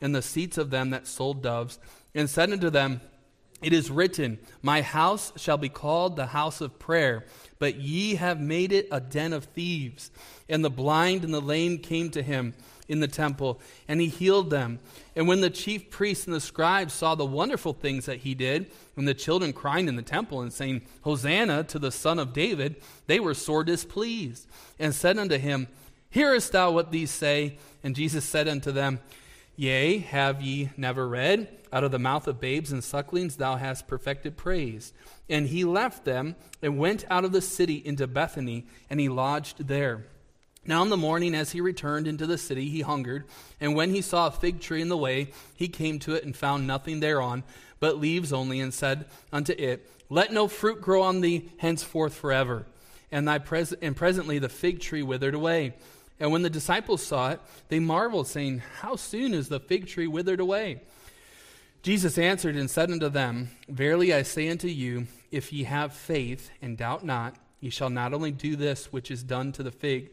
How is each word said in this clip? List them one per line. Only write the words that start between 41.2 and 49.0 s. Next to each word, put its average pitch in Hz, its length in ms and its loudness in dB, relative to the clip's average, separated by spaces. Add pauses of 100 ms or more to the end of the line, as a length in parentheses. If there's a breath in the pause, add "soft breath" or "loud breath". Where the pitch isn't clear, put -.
as 156 180 -2
he 175 80 -4
returned 156 440 -2
into 156 220 -2
the 170 100 2
city, 139 320 -4
he 156 120 -4
hungered. 139 420 -4 (380 loud breath)
And 147 140 2
when 165 160 2
he 196 100 2
saw 170 260 2
a 147 40 -2
fig 175 280 0
tree 160 220 -4
in 170 80 -2
the 175 80 2
way, 139 340 0 (240 loud breath)
he 175 140 -2
came 156 300 -4
to 151 160 -4
it 160 100 -4
and 139 100 -8
found 139 320 0
nothing 139 320 -4
thereon, 135 440 0 (360 loud breath)
but 151 180 2
leaves 156 360 0
only, 131 260 0
and 131 140 -4
said 143 320 0 (260 loud breath)